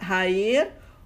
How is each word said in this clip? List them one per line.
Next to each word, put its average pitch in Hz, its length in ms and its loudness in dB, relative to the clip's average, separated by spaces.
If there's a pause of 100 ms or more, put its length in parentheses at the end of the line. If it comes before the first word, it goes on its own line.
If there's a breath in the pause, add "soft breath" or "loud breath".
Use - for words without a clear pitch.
air. 196 720 0 (300 loud breath)